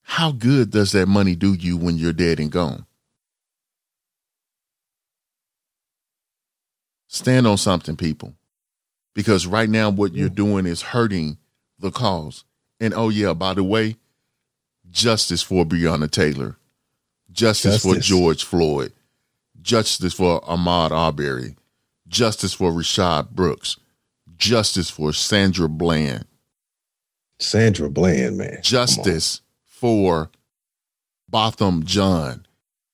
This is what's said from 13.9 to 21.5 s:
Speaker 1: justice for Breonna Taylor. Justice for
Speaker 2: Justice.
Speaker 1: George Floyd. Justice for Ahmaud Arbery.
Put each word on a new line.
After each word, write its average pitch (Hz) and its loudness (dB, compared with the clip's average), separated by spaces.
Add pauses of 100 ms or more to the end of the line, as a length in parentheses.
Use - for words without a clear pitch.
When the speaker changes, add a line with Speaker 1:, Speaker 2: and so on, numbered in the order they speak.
Speaker 1:
justice 104 0
for 90 2
Breonna 80 0
Taylor. 71 -2 (760)
Justice 107 2
for 95 4
Speaker 2:
Justice. - -2
Speaker 1:
George 87 2
Floyd. 78 0 (680)
Justice 107 0
for 87 2
Ahmaud 85 0
Arbery. 71 -2 (520)